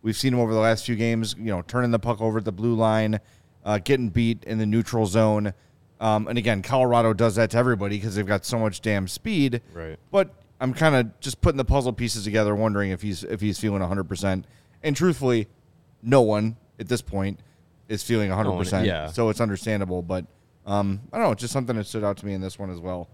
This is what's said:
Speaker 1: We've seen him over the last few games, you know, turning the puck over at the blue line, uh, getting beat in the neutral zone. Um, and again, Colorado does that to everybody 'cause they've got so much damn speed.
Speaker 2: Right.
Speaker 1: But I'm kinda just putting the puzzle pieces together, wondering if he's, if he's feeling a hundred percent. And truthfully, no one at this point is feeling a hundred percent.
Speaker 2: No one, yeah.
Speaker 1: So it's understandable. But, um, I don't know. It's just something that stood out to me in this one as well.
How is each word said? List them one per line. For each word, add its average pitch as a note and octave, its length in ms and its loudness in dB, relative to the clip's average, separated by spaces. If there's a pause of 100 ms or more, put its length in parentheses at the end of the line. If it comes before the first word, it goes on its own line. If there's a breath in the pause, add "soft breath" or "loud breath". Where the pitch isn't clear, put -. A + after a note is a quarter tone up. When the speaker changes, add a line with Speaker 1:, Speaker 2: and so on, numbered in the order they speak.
Speaker 1:
We've A2 160 -2
seen C3 160 0
him B2 60 2
over A2+ 140 2
the A2 60 2
last A2+ 260 2
few A#2+ 100 -2
games, A2+ 420 -2
you G#2+ 80 -10
know, F#2+ 180 -2
turning A#2+ 280 0
the A2+ 80 2
puck A2 220 -4
over A2+ 180 0
at G2 60 -6
the A2 60 -2
blue A2 220 -2
line, A2 460 2 (460 soft breath)
uh, G#2 140 0
getting B2+ 300 0
beat A2+ 360 0
in A2 120 -4
the A2 80 0
neutral A2 400 0
zone. G#2+ 480 2 (460 soft breath)
Um, G#2+ 280 0
and A#2+ 100 -2
again, G#2+ 240 0
Colorado A#2+ 520 4
does G#2+ 220 2
that A2 160 2
to A#2 60 2
everybody G#2 420 2
'cause G2 160 -4
they've G#2 100 0
got G2 200 0
so A#2+ 140 -2
much G#2+ 220 -2
damn G2+ 260 0
speed. C#3 540 -2 (120)
Speaker 2:
Right. D#2+ 240 -12 (140)
Speaker 1:
But G3 220 2 (260)
I'm B2+ 140 -2
kinda C3 380 4 (100)
just C3 200 -10
putting D3+ 160 4
the C3 80 0
puzzle C#3 280 2
pieces A2 300 -4
together, G#2 320 2
wondering G2+ 360 0
if F2+ 100 -6
he's, G2+ 220 -6
if F#2+ 180 -6
he's G#2 180 -2
feeling G2+ 220 0
a F#2 60 -2
hundred F#2+ 180 -2
percent. F#2+ 400 -2 (360 soft breath)
And D3+ 140 -2
truthfully, C3 520 2 (540)
no B2+ 200 6
one A2 360 2 (220)
at G2+ 100 -8
this A#2+ 120 0
point G2 380 -4 (480 soft breath)
is G#2+ 160 -6
feeling G#2+ 280 0
a F#2 40 0
hundred G#2 220 0
percent. F#2 280 0
Speaker 2:
No F#2+ 80 2
one, D#2 100 -4
yeah. D#2 80 -8
Speaker 1:
So A2+ 180 0
it's G#2 100 -2
understandable. G2 600 -2
But, F2 240 -6 (400)
um, G2+ 360 -2 (120)
I - 40 -4
don't A3+ 100 2
know. C3 60 2
It's G#2 80 -6
just A#2+ 120 -8
something B2 240 -2
that G#2 80 -4
stood G#2+ 180 -6
out G2+ 140 -2
to - 80 -14
me G2+ 80 -4
in F#2+ 80 -6
this F#2+ 180 -8
one G2 100 -8
as F2 100 -10
well. F2+ 340 -8